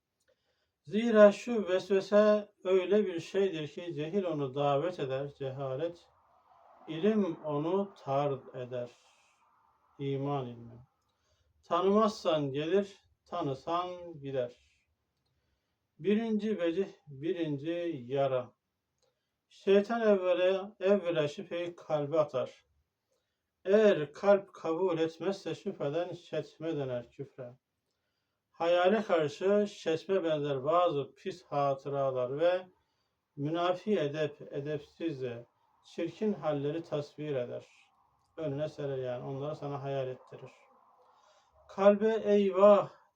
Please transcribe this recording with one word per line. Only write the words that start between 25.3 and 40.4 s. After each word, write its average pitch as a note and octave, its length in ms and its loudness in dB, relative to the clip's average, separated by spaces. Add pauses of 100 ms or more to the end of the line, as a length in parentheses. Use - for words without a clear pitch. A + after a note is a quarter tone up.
şüpheden E3+ 580 -6
şetme D#3 600 -8
döner, B2+ 360 -6
küfre. C3 420 -16 (1040)
Hayale F3+ 440 4
karşı F#3+ 640 2
şetme E3+ 560 -2
benzer D3 420 -2
bazı D#3+ 500 2
pis - 280 -12
hatıralar C#3 960 -2
ve F3+ 280 0 (680)
münafi F3 640 -2
edep, D3 420 -4
edepsiz, D3 840 -8 (600)
çirkin F#3 500 -4
halleri D3+ 500 -4
tasvir D3 520 -6
eder. B2 320 -6 (720)
Önüne D3+ 320 -4
serer C#3 280 -6
yani, B2+ 260 -6
onları C#3 320 -8
sana C#3+ 280 -8
hayal C3+ 240 -4
ettirir. B2+ 440 -14 (1160)